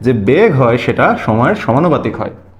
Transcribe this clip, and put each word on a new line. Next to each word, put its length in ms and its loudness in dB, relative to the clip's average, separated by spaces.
যে 60 4
বেগ 220 4
হয় 240 2
সেটা 200 0
সময়ের 400 0
সমানুপাতিক 560 0
হয় 120 -8